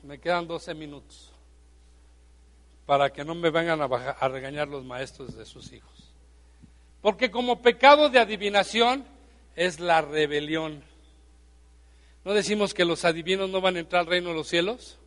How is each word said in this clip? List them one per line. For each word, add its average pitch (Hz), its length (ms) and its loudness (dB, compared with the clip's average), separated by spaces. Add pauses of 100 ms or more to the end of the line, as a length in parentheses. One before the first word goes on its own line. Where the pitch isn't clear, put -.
Me 139 160 -16
quedan 170 280 -2
doce 165 280 -10
minutos 147 560 -18 (1500)
para 139 260 2
que 147 140 -12
no 165 80 -8
me 170 160 -2
vengan 165 320 0
a 139 60 -2
baja-, 127 320 -4
a 135 80 -2
regañar 135 400 -6
los 139 180 -12
maestros 127 500 -12
de 110 120 -18
sus - 260 -20
hijos. - 400 -20 (880)
Porque 214 300 0
como 240 320 -2
pecado 277 460 8
de 247 100 6
adivinación 214 840 0 (520)
es 170 240 -2
la 165 220 4
rebelión. 151 840 -4 (1400)
¿No 196 100 -4
decimos 202 420 0
que 180 100 2
los 170 180 -2
adivinos 175 460 0
no 190 120 -2
van 185 160 2
a - 20 -4
entrar 175 220 0
al 165 60 -2
reino 175 220 -2
de 165 60 -4
los 156 120 -6
cielos? 185 600 -2